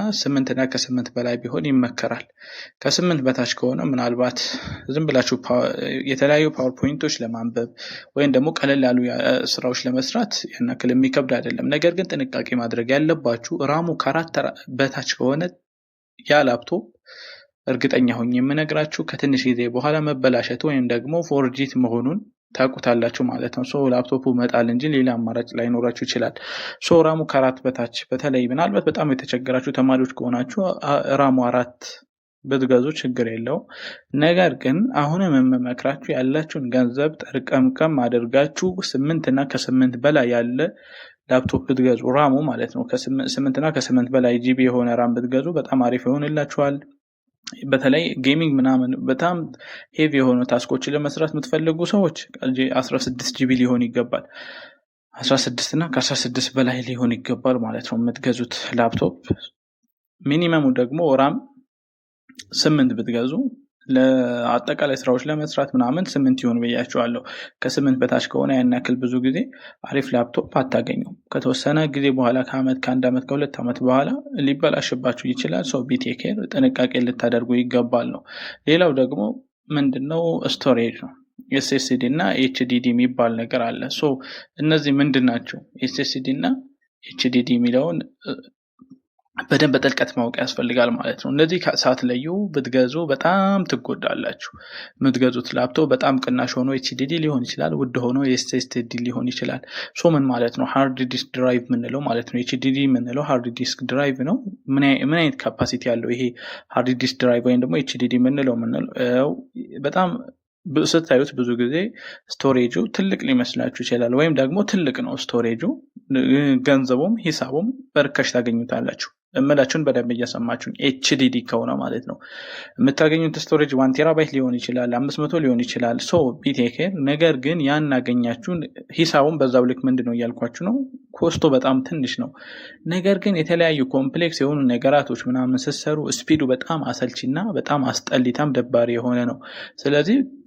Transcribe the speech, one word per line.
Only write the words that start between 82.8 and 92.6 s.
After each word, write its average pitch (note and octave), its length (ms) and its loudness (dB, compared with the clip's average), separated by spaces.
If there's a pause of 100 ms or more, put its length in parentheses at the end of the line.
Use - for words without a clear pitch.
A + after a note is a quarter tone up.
የሚባል A#2+ 480 2
ነገር A#2 280 -2
አለ። - 180 -4 (100)
So - 160 -2 (500)
እነዚህ D3+ 360 2
ምንድን C#3 320 4
ናቸው? A#2 340 -2 (200)
ኤስ C3 180 -4
ኤስ - 180 -4
ዲ C3 160 -4
እና - 140 -2 (580)
ኤች - 220 -12
ዲ B2 120 2
ዲ B2 160 2
የሚለውን፣ B2 460 2 (220)
እ፣ - 100 -10 (1080)
በደንብ C#3+ 340 2
በጥልቀት C3 400 2
ማወቅ A#2+ 240 -2
ያስፈልጋል B2 560 0
ማለት - 280 -4
ነው። - 100 -6
እነዚህ D#3+ 300 2
ካ-፣ C#3+ 160 0
ሳትለዩ B2+ 500 0 (240)
ብትገዙ C3 460 0 (100)